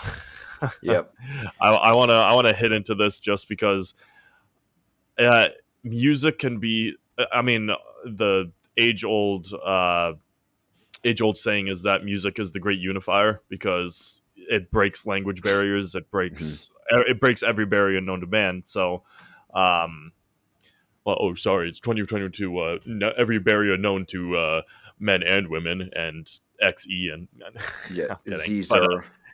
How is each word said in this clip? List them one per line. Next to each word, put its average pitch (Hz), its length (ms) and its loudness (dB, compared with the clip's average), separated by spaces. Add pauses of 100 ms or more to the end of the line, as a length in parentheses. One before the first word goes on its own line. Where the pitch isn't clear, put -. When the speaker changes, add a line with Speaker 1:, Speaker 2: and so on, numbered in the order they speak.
Speaker 1:
<laughs> - 40 -8 (760)
Speaker 2:
Yep. - 320 0 (460)
Speaker 1:
I, 107 140 6
I 113 200 6
wanna, 120 180 6
I 113 220 6
wanna 120 180 6
hit 113 180 0
into 107 240 -2
this 104 240 0
just - 300 -4
because, 98 460 -2 (1200)
uh, 120 300 6 (340)
music 135 560 2
can 120 200 -4
be, 113 380 -2 (360)
I 120 100 2
mean, 113 280 0 (340)
the 98 480 0 (240)
age-old, 104 800 0
uh, 87 600 0 (920)
age-old 110 340 0
saying 101 300 -2
is 92 160 -6
that 98 200 0
music 101 340 -4
is 98 140 -6
the 95 80 -8
great 98 180 -2
unifier 95 720 0
because 90 720 -6 (160)
it 92 340 -4
breaks 101 360 0
language 98 360 -4
barriers. 101 520 2
It 90 160 -10
breaks, 80 600 -4 (220)
Speaker 2:
Mm-hmm. 120 80 6
Speaker 1:
e-, 120 120 4
it 110 80 -4
breaks 123 220 2
every 107 240 0
barrier 98 340 2
known 92 200 -6
to 90 60 -10
man. 92 380 -2
So, 90 380 -4 (520)
um, 85 580 0 (920)
well, 101 140 0
oh, 90 160 0
sorry, 87 360 0
it's - 100 -16
twenty 110 240 -2
twenty-two. 95 540 -6
Uh, 85 260 -4
no, 110 320 -4
every 117 220 2
barrier 104 400 4
known 98 280 0
to, 90 300 -4
uh, 80 260 0 (360)
men 98 240 0
and 92 260 0
women 85 460 -6
and 80 360 -10 (300)
X 95 260 0
E 90 220 -6
and 80 240 -12
<laughs> - 580 -14
Speaker 2:
Yeah, 87 200 -6
Speaker 1:
I'm 95 60 -10 (120)
kidding. 85 160 -6
Speaker 2:
Z's 98 240 -4
Speaker 1:
But, 104 140 4
uh, 90 140 2
Speaker 2:
are 90 80 -8 (300)